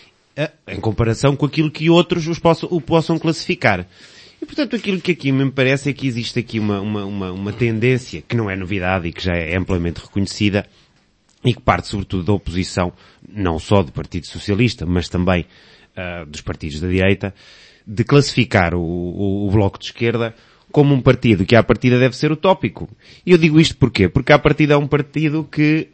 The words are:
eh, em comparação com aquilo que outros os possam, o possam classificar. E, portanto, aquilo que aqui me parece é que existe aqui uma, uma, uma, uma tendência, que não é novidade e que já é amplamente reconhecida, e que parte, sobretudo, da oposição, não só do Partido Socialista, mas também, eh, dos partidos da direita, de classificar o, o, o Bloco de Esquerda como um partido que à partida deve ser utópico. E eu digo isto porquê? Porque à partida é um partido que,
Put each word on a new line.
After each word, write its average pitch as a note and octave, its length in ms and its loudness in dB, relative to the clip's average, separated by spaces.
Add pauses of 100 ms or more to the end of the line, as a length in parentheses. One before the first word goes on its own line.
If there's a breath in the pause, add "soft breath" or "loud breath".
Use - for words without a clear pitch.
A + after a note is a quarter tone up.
(340 loud breath)
eh, D3+ 160 -6 (160)
em F#2+ 120 -10
comparação A2+ 560 0
com D3 120 0
aquilo D3+ 240 -2
que D#3 180 -2
outros E3+ 380 2
os E3 100 -4
possam, E3 340 0
o F3+ 80 0
possam D#3+ 380 0
classificar. D3+ 680 -2 (540 loud breath)
E, D#4+ 60 -12
portanto, C#4+ 300 -4
aquilo F#3+ 260 -4
que F#3 100 -2
aqui C#3 200 -2
me C3+ 200 2
parece C3+ 380 0
é C#3 40 -2
que B2 120 -8
existe A#2+ 320 -4
aqui A2+ 220 -4
uma, G#2 200 0
uma, G#2 260 -4
uma, G2 260 -6
uma G2 200 -6
tendência, A#2 720 -2
que - 140 -6
não A2+ 120 0
é F#2+ 80 -4
novidade F#2 520 -2
e E2 40 -4
que - 120 -12
já F2+ 120 0
é E2+ 220 -2
amplamente F2 420 -2
reconhecida, G2+ 680 -2 (760 soft breath)
e B2 80 2
que - 100 -8
parte, F2+ 260 0
sobretudo, F#2+ 360 -6
da G#2 100 0
oposição, F2+ 600 -4 (340 soft breath)
não F2+ 300 -4
só G2 240 2
do D2 100 -8
Partido D#2 360 -10
Socialista, G#2 580 -2
mas F2 240 -2
também, F2+ 360 0 (500 soft breath)
eh, F2 300 -10
dos D2+ 160 -16
partidos D2+ 380 -10
da F2 80 -4
direita, F#2+ 460 0 (520 loud breath)
de A2 180 -4
classificar A2+ 720 2
o, F2 60 -2
o, F2 640 -4
o F#2+ 40 -2
Bloco G2 280 2
de - 60 -16
Esquerda A#2 500 -4 (340 soft breath)
como C#3+ 240 4
um C3 80 2
partido A2+ 440 4
que A#2+ 100 4
à A2 80 8
partida B2 340 2
deve B2 160 2
ser D3+ 160 -2
utópico. D#3 600 0 (360 loud breath)
E F3 60 0
eu F3+ 60 10
digo D#3+ 200 4
isto D#3+ 200 4
porquê? G#2+ 320 2
Porque - 240 2
à D3 40 8
partida D3 360 2
é D3 40 6
um D3 80 0
partido D3 640 -2
que, D3+ 440 0